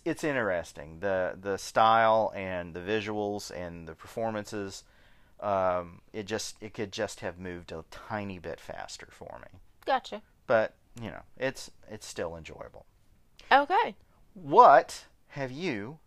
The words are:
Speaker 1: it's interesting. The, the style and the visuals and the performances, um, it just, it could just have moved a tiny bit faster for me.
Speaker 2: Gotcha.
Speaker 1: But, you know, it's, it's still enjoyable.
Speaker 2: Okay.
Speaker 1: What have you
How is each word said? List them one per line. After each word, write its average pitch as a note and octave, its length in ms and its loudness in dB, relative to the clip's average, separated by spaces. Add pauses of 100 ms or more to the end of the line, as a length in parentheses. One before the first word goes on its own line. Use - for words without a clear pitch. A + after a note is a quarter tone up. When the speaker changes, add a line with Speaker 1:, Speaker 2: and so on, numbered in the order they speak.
Speaker 1:
it's D#3+ 180 -4
interesting. F2 760 -4
The, F#2+ 400 -2
the F#2+ 160 -4
style A2+ 800 4
and F2+ 380 -6
the F2 60 -8
visuals G#2 760 -4
and E2+ 320 -10
the D#2+ 60 -12
performances, G#2+ 880 -8 (560)
um, F2+ 600 -2 (100)
it G#2+ 140 -8
just, G#2+ 340 -6
it G#2+ 140 -14
could G#2 180 -8
just - 280 -6
have F2+ 180 -8
moved F2 340 -10
a D#2+ 180 -10
tiny G2+ 480 -8
bit D#2+ 220 -10
faster - 500 -14
for - 300 -18
me. - 180 -20 (280)
Speaker 2:
Gotcha. B3 340 -4 (260)
Speaker 1:
But, A2 280 2 (260)
you A2 100 -8
know, G1+ 120 -14 (160)
it's, - 320 -6 (200)
it's - 160 -14
still E2+ 300 -8
enjoyable. - 480 -16 (680)
Speaker 2:
Okay. C#4+ 440 4 (400)
Speaker 1:
What E3+ 720 8 (220)
have C3+ 240 -6
you C#3 540 -6